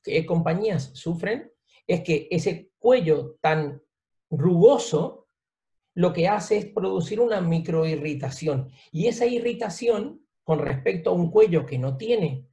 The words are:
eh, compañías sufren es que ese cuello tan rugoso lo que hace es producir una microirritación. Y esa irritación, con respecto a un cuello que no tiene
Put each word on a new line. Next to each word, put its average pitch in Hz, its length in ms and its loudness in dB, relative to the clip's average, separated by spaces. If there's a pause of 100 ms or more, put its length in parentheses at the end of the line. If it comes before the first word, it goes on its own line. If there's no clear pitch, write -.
eh, 160 200 0
compañías 170 680 -2
sufren 180 580 -6 (360)
es 170 140 0
que 160 300 -2
ese 175 460 -4
cuello 160 640 2
tan 151 400 0 (480)
rugoso 170 960 2 (680)
lo 175 160 2
que 165 160 0
hace 208 300 0
es 202 80 -4
producir 190 540 -4
una 226 220 2
microirritación. 156 1300 -2 (220)
Y 170 160 -2
esa 233 180 0
irritación, 233 1000 -4 (180)
con 156 160 0
respecto 175 500 -2
a 180 40 2
un 175 160 0
cuello 170 360 4
que 131 120 -6
no 131 200 -2
tiene 202 560 -2